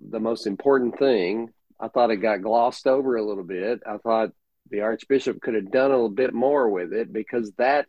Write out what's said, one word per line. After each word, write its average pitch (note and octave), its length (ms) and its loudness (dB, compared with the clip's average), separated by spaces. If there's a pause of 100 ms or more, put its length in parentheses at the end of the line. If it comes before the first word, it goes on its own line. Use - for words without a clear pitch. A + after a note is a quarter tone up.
the A2 120 -6
most A2+ 260 -2
important B2 520 2
thing. A2+ 520 0 (300)
I A2+ 80 -8
thought A#2+ 220 2
it A2 60 0
got G2+ 260 0
glossed A#2 440 0
over C3 300 2
a A2 80 0
little G2+ 200 -6
bit. F#2+ 420 -4
I G#2 120 -8
thought A2 320 0 (400)
the G#2 120 -4
Archbishop A2+ 600 -2
could A#2+ 120 -4
have G2 180 -4
done C3+ 180 2
a C3+ 40 2
little A#2 160 2
bit B2 220 0
more C3 360 2
with F2+ 240 -2
it, G#2 200 -4
because A2 400 -4
that C#3 360 0